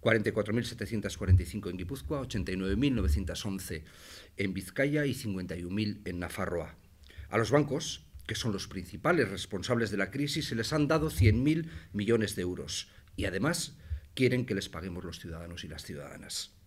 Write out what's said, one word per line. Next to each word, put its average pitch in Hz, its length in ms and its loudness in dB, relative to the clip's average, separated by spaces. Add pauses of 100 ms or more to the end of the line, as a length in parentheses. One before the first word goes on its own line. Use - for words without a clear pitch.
cuarenta 110 280 6
y - 40 -2
cuatro 104 200 0
mil 117 120 0
setecientas 101 520 -4
cuarenta 92 260 8
y - 20 -2
cinco 95 240 -6
en 90 80 -6
Guipúzcoa, 135 420 -6
ochenta 107 320 -4
y 92 60 -2
nueve 95 180 0
mil 135 180 4
novecientos 92 520 2
once 95 400 -6 (500)
en 98 180 0
Vizcaya 143 520 0
y 131 80 0
cincuenta 92 420 -4
y 87 80 -6
un 87 120 -4
mil 107 280 0
en 90 160 -4
Nafarroa. 87 560 -4 (540)
A 104 80 0
los 110 140 2
bancos, 143 540 0 (220)
que 107 80 -4
son 113 160 -2
los 98 160 -4
principales 110 640 0
responsables 98 600 0
de 101 60 -2
la 98 140 0
crisis, 147 360 -2
se - 80 -4
les 113 180 -2
han 147 160 2
dado 156 200 2
cien 104 320 8
mil 160 280 2 (240)
millones 104 420 2
de 95 60 -4
euros 85 480 -4 (260)
y - 80 -4
además 101 540 0 (360)
quieren 123 320 4
que 107 100 -2
les 95 120 -2
paguemos 87 380 -8
los - 140 -10
ciudadanos 85 440 -10
y 82 60 -12
las 73 160 -12
ciudadanas. 78 680 -10 (160)